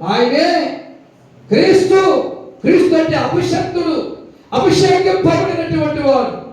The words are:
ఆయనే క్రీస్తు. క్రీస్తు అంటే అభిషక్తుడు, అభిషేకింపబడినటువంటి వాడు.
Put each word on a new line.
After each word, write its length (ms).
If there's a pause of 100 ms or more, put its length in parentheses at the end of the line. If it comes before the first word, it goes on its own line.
(140)
ఆయనే 340 (1000)
క్రీస్తు. 500 (640)
క్రీస్తు 380
అంటే 140 (120)
అభిషక్తుడు, 680 (600)
అభిషేకింపబడినటువంటి 1500
వాడు. 280 (180)